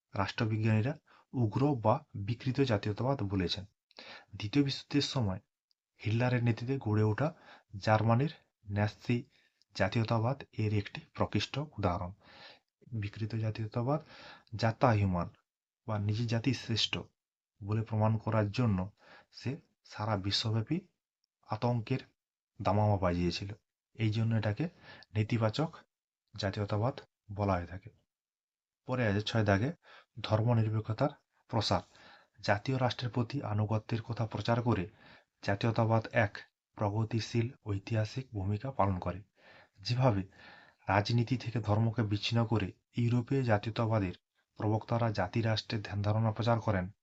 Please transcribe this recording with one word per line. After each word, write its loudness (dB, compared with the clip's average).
রাষ্ট্রবিজ্ঞানীরা 0
উগ্র 0
বা 2
বিকৃত -4
জাতীয়তাবাদ 0
বলেছেন। -2
দ্বিতীয় 0
বিশ্বযুদ্ধের -2
সময় 0
হিটলারের 0
নেতৃত্বে 0
গড়ে 2
ওঠা 2
জার্মানির 4
ন্যাসি -2
জাতীয়তাবাদ 0
এর -2
একটি -2
প্রকৃষ্ট -2
উদাহরণ। -2
বিকৃত -6
জাতীয়তাবাদ -2
জাত্যাভিমান 2
বা -2
নিজের 0
জাতি 0
শ্রেষ্ঠ -2
বলে -2
প্রমাণ 2
করার 0
জন্য 2
সে -8
সারা -4
বিশ্বব্যাপী 0
আতঙ্কের -2
দামামা 4
বাজিয়েছিল। 0
এই 0
জন্য 0
এটাকে 0
নেতিবাচক 0
জাতীয়তাবাদ -2
বলা 0
হয়ে -2
থাকে। -14
পরে 0
আছে 2
ছয় 2
দাগে 4
ধর্মনিরপেক্ষতার 0
প্রসার। 0
জাতীয় 0
রাষ্ট্রের -2
প্রতি -2
আনুগত্যের -2
কথা -6
প্রচার 0
করে 2
জাতীয়তাবাদ 2
এক 2
প্রগতিশীল -2
ঐতিহাসিক -4
ভূমিকা -4
পালন 2
করে। -6
যেভাবে 2
রাজনীতি 2
থেকে -4
ধর্মকে 0
বিচ্ছিন্ন 0
করে 0
ইউরোপীয় 0
জাতীয়তাবাদের 0
প্রবক্তারা 0
জাতি -2
রাষ্ট্রের -2
ধ্যান -6
ধারণা 2
প্রচার 0
করেন, 0